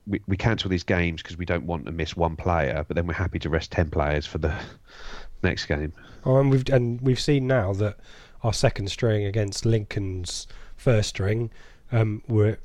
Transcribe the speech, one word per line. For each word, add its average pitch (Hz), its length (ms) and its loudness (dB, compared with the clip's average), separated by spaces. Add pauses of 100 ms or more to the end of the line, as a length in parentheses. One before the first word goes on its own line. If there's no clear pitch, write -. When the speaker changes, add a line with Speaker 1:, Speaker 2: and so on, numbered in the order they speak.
Speaker 1:
we, 98 200 -2
we 95 100 0
cancel 104 340 0
these 90 120 0
games 85 380 0
'cause 85 160 -14
we 87 80 -6
don't 85 200 -2
want 85 200 -4
to 76 60 -8
miss 82 260 -4
one 82 180 2
player, 78 520 0
but - 80 -4
then 85 100 0
we're 82 80 -2
happy - 260 -2
to 80 100 -4
rest 80 220 -2
ten 80 200 0
players 76 340 0
for - 140 -8
the 80 160 0 (880)
next - 220 0
game. 76 280 -2 (320)
Speaker 2:
Oh, 131 120 4
and 139 120 4
we've, 131 200 4
and 120 320 2
we've 131 180 2
seen 139 260 2
now 113 280 2
that 101 240 -2 (440)
our 113 120 2
second 104 360 0
string 107 360 0
against 101 400 -2
Lincoln's 101 840 -2 (300)
first 110 320 4
string, 110 420 -2 (400)
um, 110 360 2
were, 107 380 4